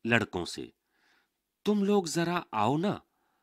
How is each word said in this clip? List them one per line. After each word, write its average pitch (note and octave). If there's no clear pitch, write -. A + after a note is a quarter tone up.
लड़कों G#2
से, -
"तुम G#3
लोग G3
जरा E3+
आओ A2
ना, E3